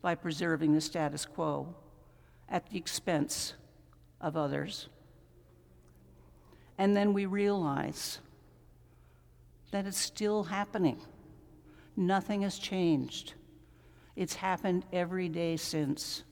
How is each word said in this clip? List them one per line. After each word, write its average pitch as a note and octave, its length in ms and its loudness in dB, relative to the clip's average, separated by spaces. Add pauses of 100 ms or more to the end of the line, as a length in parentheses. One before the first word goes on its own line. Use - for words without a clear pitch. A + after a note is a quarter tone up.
by F3 100 2
preserving D#3+ 600 2
the D#3 40 6
status D3+ 460 -2
quo D#3 500 -4 (720)
at - 200 -4
the F#3+ 100 -8
expense - 800 -2 (640)
of D#3 160 -2
others. C#3+ 500 -2 (1900)
And G3+ 180 6
then G3+ 160 4
we G3 140 2
realize F#3 960 0 (1500)
that G3 160 -2
it's F#3+ 100 -6
still G#3 460 0
happening. F#3 580 0 (920)
Nothing G3 480 2
has G3 160 -4
changed. E3 760 0 (800)
It's F3+ 200 -4
happened F#3 580 0
every F3+ 340 0
day E3 300 0
since - 760 -2